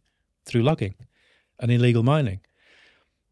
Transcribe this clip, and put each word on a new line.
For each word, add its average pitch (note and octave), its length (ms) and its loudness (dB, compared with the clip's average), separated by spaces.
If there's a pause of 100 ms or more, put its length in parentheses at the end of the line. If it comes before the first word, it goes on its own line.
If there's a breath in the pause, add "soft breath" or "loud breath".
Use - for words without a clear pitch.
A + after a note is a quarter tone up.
(460)
through A#2 180 -2
logging A#2 320 -2 (640)
and A#2 100 -4
illegal A#2+ 340 2
mining. B2+ 360 0 (920 soft breath)